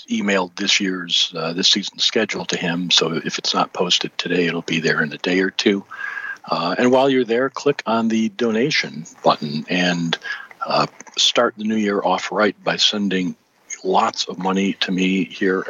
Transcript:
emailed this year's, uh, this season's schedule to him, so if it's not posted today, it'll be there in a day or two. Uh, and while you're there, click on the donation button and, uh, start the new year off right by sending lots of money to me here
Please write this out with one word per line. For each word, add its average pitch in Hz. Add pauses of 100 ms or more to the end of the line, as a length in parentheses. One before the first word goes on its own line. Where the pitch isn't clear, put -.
(100)
emailed 101
this 98
year's, 92
uh, 82
this 95
season's -
schedule 98
to -
him, 87
so -
if -
it's -
not -
posted -
today, 87
it'll 85
be 82
there 78
in 73
a -
day -
or 95
two. 101 (640)
Uh, -
and 123
while 131
you're 131
there, 120
click -
on 113
the 113
donation 110 (180)
button 76
and, 87 (480)
uh, - (300)
start -
the 107
new 110
year 101
off 92
right 101
by -
sending 92 (480)
lots 92
of -
money 95
to -
me 92
here 95